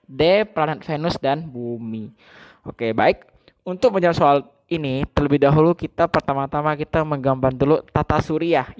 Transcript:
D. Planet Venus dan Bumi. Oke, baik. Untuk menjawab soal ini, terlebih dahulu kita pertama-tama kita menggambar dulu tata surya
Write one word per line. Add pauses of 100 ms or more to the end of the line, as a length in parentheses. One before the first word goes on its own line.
D.
Planet
Venus
dan
Bumi. (560)
Oke,
baik. (400)
Untuk
menjawab
soal (340)
ini,
terlebih
dahulu
kita
pertama-tama
kita
menggambar
dulu
tata
surya